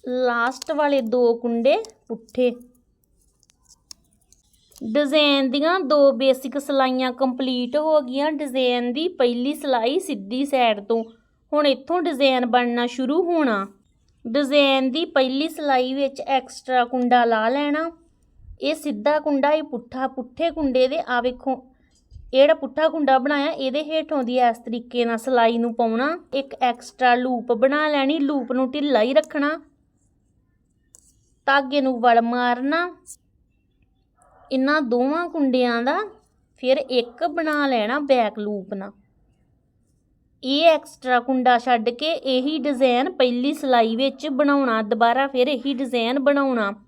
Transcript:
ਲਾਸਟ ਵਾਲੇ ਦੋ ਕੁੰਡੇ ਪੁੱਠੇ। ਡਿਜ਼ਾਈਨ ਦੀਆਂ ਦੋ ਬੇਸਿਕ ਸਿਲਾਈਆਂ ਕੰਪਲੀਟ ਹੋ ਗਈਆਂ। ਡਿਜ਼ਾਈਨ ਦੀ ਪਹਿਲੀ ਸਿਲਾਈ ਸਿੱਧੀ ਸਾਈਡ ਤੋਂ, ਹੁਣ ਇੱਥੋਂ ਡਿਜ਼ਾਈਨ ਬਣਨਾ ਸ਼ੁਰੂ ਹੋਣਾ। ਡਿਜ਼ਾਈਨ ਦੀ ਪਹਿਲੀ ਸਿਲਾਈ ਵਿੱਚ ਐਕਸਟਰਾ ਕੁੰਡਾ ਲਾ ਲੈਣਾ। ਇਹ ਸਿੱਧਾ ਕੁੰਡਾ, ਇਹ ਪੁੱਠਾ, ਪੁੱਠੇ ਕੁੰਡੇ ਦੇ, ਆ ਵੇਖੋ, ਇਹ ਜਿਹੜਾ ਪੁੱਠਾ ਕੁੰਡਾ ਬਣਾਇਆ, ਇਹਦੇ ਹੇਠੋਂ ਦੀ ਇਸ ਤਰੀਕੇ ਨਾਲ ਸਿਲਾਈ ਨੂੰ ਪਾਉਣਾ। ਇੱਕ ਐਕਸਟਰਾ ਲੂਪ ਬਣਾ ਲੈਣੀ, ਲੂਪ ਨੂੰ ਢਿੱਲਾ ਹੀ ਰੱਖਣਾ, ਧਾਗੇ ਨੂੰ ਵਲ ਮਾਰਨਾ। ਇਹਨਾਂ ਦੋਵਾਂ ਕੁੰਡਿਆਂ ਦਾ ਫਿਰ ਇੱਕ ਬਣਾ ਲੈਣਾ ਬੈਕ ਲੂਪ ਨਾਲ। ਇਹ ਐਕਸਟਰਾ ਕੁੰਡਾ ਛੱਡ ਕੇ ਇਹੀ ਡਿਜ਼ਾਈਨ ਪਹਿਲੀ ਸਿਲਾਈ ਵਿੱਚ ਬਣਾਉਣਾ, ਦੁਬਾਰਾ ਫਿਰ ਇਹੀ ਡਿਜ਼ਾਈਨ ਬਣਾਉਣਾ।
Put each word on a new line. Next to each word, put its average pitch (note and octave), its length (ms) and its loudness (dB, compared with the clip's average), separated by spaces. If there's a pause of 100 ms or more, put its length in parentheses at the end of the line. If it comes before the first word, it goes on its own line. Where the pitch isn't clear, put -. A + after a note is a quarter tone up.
ਲਾਸਟ B3 640 -2
ਵਾਲੇ C#4+ 300 2
ਦੋ A#3 320 2
ਕੁੰਡੇ A#3+ 500 0 (240)
ਪੁੱਠੇ। A#3+ 440 -4 (2250)
ਡਿਜ਼ਾਈਨ C#4 680 2
ਦੀਆਂ D#4+ 280 0
ਦੋ C#4 320 4
ਬੇਸਿਕ C4 480 0
ਸਿਲਾਈਆਂ C4 540 0
ਕੰਪਲੀਟ B3+ 640 -2
ਹੋ D4+ 240 2
ਗਈਆਂ। C4+ 300 -2
ਡਿਜ਼ਾਈਨ B3 600 -2
ਦੀ D#4+ 140 -4
ਪਹਿਲੀ B3 460 -2
ਸਿਲਾਈ C4+ 460 0
ਸਿੱਧੀ B3 460 -6
ਸਾਈਡ A#3+ 340 2
ਤੋਂ, A3+ 240 -2 (500)
ਹੁਣ D4 140 2
ਇੱਥੋਂ C#4 340 -2
ਡਿਜ਼ਾਈਨ C4 440 0
ਬਣਨਾ A#3+ 420 0
ਸ਼ੁਰੂ C4 360 -2
ਹੋਣਾ। C4+ 440 0 (600)
ਡਿਜ਼ਾਈਨ C4+ 640 2
ਦੀ E4 140 -4
ਪਹਿਲੀ C4+ 440 0
ਸਿਲਾਈ C4+ 440 -2
ਵਿੱਚ C4+ 280 -4
ਐਕਸਟਰਾ B3+ 640 -2
ਕੁੰਡਾ B3 400 2
ਲਾ A3+ 240 0
ਲੈਣਾ। D4 420 -2 (680)
ਇਹ D4+ 140 -2
ਸਿੱਧਾ D4 440 -2
ਕੁੰਡਾ, D4 320 0
ਇਹ D#4 120 0
ਪੁੱਠਾ, C4 440 -8
ਪੁੱਠੇ C4 440 -6
ਕੁੰਡੇ C4 360 0
ਦੇ, D4 200 -4
ਆ A#3+ 140 0
ਵੇਖੋ, B3+ 320 -4
ਇਹ - 880 -4
ਜਿਹੜਾ D4+ 120 6
ਪੁੱਠਾ D#4 360 0
ਕੁੰਡਾ C#4+ 300 2
ਬਣਾਇਆ, C#4+ 320 0
ਇਹਦੇ C4+ 320 -4
ਹੇਠੋਂ D#4 400 -4
ਦੀ B3 160 -2
ਇਸ A#3 180 2
ਤਰੀਕੇ A#3+ 480 -4
ਨਾਲ A#3 120 -2
ਸਿਲਾਈ A#3 400 2
ਨੂੰ A#3 180 -2
ਪਾਉਣਾ। A#3+ 440 -2 (140)
ਇੱਕ C4+ 200 -6
ਐਕਸਟਰਾ B3 640 0
ਲੂਪ B3 360 -4
ਬਣਾ C4+ 360 2
ਲੈਣੀ, D4 320 0
ਲੂਪ C#4 320 -2
ਨੂੰ B3+ 200 -2
ਢਿੱਲਾ C#4 300 0
ਹੀ B3 120 0
ਰੱਖਣਾ, D4+ 480 0 (1800)
ਧਾਗੇ C#4 360 0
ਨੂੰ B3+ 200 -2
ਵਲ A#3 200 6
ਮਾਰਨਾ। B3 760 -2 (1600)
ਇਹਨਾਂ C#4 300 0
ਦੋਵਾਂ C4+ 480 0
ਕੁੰਡਿਆਂ B3 540 0
ਦਾ D4+ 160 0 (580)
ਫਿਰ C4 200 2
ਇੱਕ B3 500 -4
ਬਣਾ D4+ 400 -2
ਲੈਣਾ A#3+ 320 0
ਬੈਕ B3 400 0
ਲੂਪ G#3 340 -6
ਨਾਲ। G3 180 -12 (1500)
ਇਹ C#4+ 220 0
ਐਕਸਟਰਾ D4 540 2
ਕੁੰਡਾ B3+ 380 2
ਛੱਡ A#3+ 320 0
ਕੇ D4 220 -4
ਇਹੀ C4+ 460 -2
ਡਿਜ਼ਾਈਨ C4 540 0
ਪਹਿਲੀ B3+ 420 0
ਸਿਲਾਈ A#3+ 420 2
ਵਿੱਚ C4+ 320 -2
ਬਣਾਉਣਾ, C#4 540 2
ਦੁਬਾਰਾ A#3 460 2
ਫਿਰ B3+ 200 0
ਇਹੀ C#4 260 -2
ਡਿਜ਼ਾਈਨ B3 460 -2
ਬਣਾਉਣਾ। C4 540 0 (140)